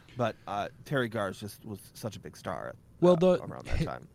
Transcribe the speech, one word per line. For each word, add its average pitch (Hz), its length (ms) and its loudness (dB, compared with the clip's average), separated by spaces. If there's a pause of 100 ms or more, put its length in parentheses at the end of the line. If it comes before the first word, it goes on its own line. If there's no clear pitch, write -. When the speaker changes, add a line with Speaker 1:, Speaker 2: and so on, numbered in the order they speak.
(160)
Speaker 1:
But, 113 200 0 (120)
uh, 98 220 -4 (160)
Terry 127 240 0
Garr 104 220 -2
just - 340 -12
was 101 140 -10 (140)
such 107 220 -10
a 92 40 -14
big 80 160 -14
star. 62 400 -8 (260)
Speaker 2:
Well, 180 120 10
Speaker 1:
uh, 175 40 6
Speaker 2:
the 180 260 4
Speaker 1:
around - 220 -12
that - 120 0
Speaker 2:
hi-, 160 80 2
Speaker 1:
time. 64 300 -8